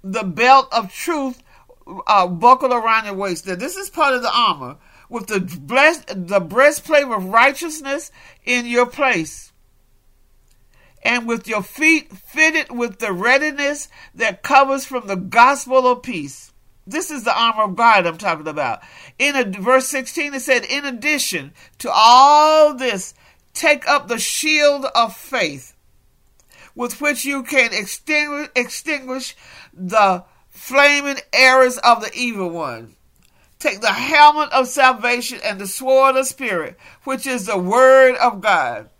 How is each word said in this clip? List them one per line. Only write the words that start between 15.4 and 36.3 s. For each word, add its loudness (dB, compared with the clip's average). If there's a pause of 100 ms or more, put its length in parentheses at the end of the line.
of 0
peace." -12 (360)
This -8
is -10
the 0
armor 0
of -4
God 4
I'm -6
talking -6
about. -6 (360)
In -2
a, 0
verse 0
sixteen, -6
it -6
said, 0
"In -6
addition -6 (240)
to -8
all 6
this, -6 (400)
take 0
up 0
the -6
shield 0
of -2
faith, -8 (1000)
with -8
which -2
you -6
can 0
extinguish, -6
extinguish -8 (360)
the 0 (240)
flaming 0 (120)
arrows 4
of 4
the -10
evil -6
one. -10 (640)
Take -4
the 0
helmet 4
of 0
salvation 0
and -6
the -10
sword 2
of 0
Spirit, -8 (280)